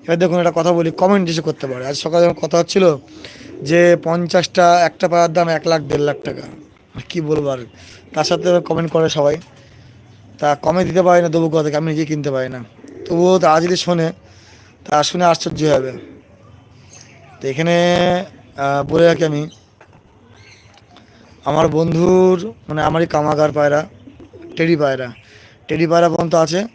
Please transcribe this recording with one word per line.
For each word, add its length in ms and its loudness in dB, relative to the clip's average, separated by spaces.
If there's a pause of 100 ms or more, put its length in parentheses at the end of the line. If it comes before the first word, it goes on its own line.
এবার 140 -2
দেখুন 200 2
একটা 160 2
কথা 180 2
বলি, 180 0
কমেন্ট 380 2
যে 60 -4
সে 80 -4
করতে 240 -6
পারে। 200 -10
আজ 100 -6
সকালে 300 0
যখন 220 -2
কথা 100 0
হচ্ছিল 380 2 (680)
যে 400 4
পঞ্চাশটা 800 2
একটা 280 0
পায়রার 240 2
দাম 160 0
এক 180 -2
লাখ 160 0
দেড় 200 -4
লাখ 220 -2
টাকা, 180 -10 (680)
কি 120 -6
বলবো 280 -2
আর, 100 -4 (560)
তার 100 0
সাথে 400 0
কমেন্ট 280 -4
করে 160 2
সবাই। 280 0 (1040)
তা 160 0
কমে 300 0
দিতে 180 0
পারি 200 6
না, 60 -2
দেবো 220 0
কোথা 120 0
থেকে, 140 -2
আমি 140 -2
নিজে 160 -4
কিনতে 240 -6
পারি 180 -4
না, 160 -12 (420)
তবুও 320 2
তা 220 4
যদি 160 0
শোনে, 360 -2 (720)
তা 180 0
শুনে 220 -2
আশ্চর্য 400 0
হবে। 280 0 (1500)
তো 80 -6
এখানে, 260 0 (840)
আহ, 320 -2
বলে 180 4
রাখি 180 2
আমি, 240 -4 (2000)
আমার 240 0
বন্ধুর, 840 0 (160)
মানে 140 -4
আমারই 240 0
কামাগার 460 0
পায়রা, 340 0 (680)
টেডি 200 2
পায়রা, 360 -4 (560)
টেডি 180 -2
পায়রা 220 4
পর্যন্ত 260 -2
আছে। 400 0